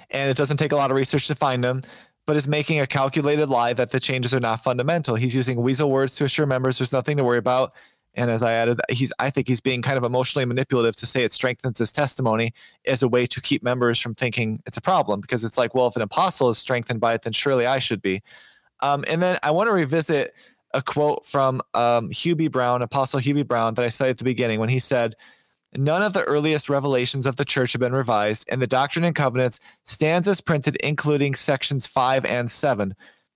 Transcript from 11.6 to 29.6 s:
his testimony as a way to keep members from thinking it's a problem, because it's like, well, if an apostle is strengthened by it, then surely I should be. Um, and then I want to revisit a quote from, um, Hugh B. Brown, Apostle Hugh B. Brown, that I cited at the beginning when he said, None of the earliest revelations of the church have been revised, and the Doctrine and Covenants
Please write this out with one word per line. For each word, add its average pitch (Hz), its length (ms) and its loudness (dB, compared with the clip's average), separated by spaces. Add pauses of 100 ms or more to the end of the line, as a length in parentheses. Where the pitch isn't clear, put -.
his 113 120 0
testimony 117 600 0 (320)
as 135 160 0
a 131 60 4
way 123 180 2
to - 160 -4
keep - 220 -2
members 123 360 0
from 117 140 -6
thinking 110 540 -2
it's - 100 -6
a - 40 -10
problem, 143 380 2
because 110 240 -4
it's 113 140 -6
like, 117 160 2
well, 127 140 4
if 113 80 -4
an 117 80 0
apostle 147 460 2
is 113 100 0
strengthened 120 400 -2
by 117 160 2
it, - 80 -4
then - 100 -4
surely 131 320 2
I 131 140 2
should 120 240 -2
be. 95 180 0 (600)
Um, 143 260 0
and 170 160 0
then 180 180 0
I 151 80 0
want 180 180 2
to 226 60 2
revisit 156 600 0 (400)
a 135 60 -2
quote 147 440 -2
from, 131 360 0 (140)
um, 120 340 2
Hugh 165 260 -2
B. 160 120 0
Brown, 123 340 0
Apostle 135 380 -2
Hugh 143 160 0
B. 143 80 0
Brown, 113 320 0
that 123 100 0
I 117 40 0
cited 131 220 0
at 117 60 -4
the - 60 -8
beginning 117 360 0
when 113 100 0
he 131 100 0
said, 117 340 0 (640)
None 147 280 0
of 202 100 0
the 190 100 0
earliest 147 460 0
revelations 135 560 0
of 135 100 -2
the 143 100 -2
church 127 280 0
have 120 60 -4
been 123 140 0
revised, 107 560 0
and 127 120 -2
the 123 60 0
Doctrine 139 380 0
and 165 100 0
Covenants 127 440 0 (260)